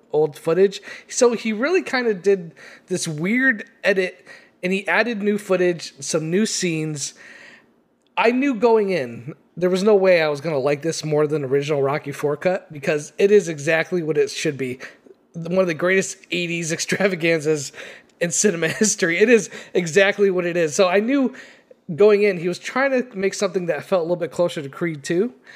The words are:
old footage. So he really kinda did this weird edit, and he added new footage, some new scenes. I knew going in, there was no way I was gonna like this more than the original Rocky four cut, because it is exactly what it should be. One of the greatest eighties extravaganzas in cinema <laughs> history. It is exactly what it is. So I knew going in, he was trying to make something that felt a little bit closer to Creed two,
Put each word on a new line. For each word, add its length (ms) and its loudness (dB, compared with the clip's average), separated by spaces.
old 260 0
footage. 420 0
So 260 2
he 180 -4
really 300 0
kinda 320 -2
did 400 0
this 220 -6
weird 600 -2
edit, 420 -2
and 100 -2
he 160 -4
added 360 0
new 160 0
footage, 600 -2
some 300 -4
new 160 2
scenes. 680 -4
I 140 4
knew 240 0
going 380 2
in, 420 -6
there 140 0
was 100 0
no 140 4
way 260 6
I 60 2
was 120 -2
gonna 200 -2
like 240 0
this 200 -4
more 220 2
than 160 -2
the 60 -6
original 340 0
Rocky 300 -2
four 260 -2
cut, 340 -2
because 460 -4
it 140 4
is 180 6
exactly 540 -2
what 160 0
it 100 2
should 280 -4
be. 220 -6
One 260 -2
of 80 4
the 60 -2
greatest 440 0
eighties 420 -4
extravaganzas 1000 -2
in 100 -2
cinema 380 0
<laughs> 140 -4
history. 360 0
It 120 4
is 200 4
exactly 560 2
what 160 -2
it 120 -4
is. 180 0
So 140 4
I 100 2
knew 340 0
going 260 6
in, 160 2
he 100 -4
was 120 -6
trying 320 -2
to 260 -2
make 160 -2
something 320 -4
that 180 -4
felt 180 0
a 20 -2
little 120 0
bit 160 -6
closer 300 -2
to 80 -10
Creed 340 -6
two, 300 0